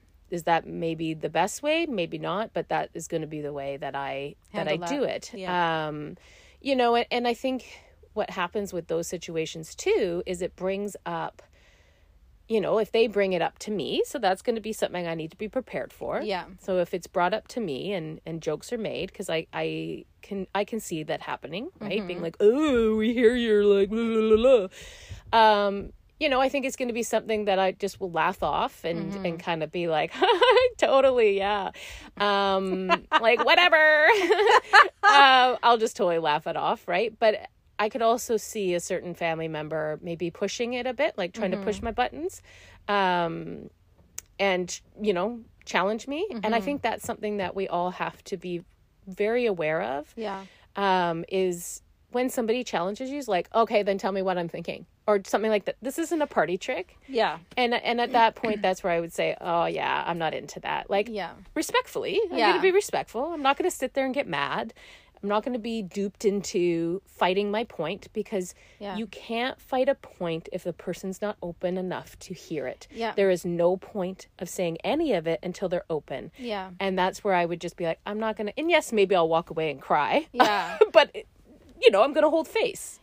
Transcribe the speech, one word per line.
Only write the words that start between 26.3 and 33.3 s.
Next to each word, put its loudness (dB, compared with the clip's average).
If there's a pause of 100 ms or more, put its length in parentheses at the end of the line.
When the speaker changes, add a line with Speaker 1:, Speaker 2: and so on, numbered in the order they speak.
Speaker 1:
I 2
think -2
it's -6
gonna -4
be -4
something -2
that 2
I 2
just -8
will -6
laugh 0
off -2
and, -6
Speaker 2:
Mm-hmm. -6
Speaker 1:
and -4
kinda -4
be -4
like, 0 (340)
<laughs> 6
"Totally, 4
yeah." -2 (480)
Um, 0
Speaker 2:
<laughs> 2
Speaker 1:
like, 4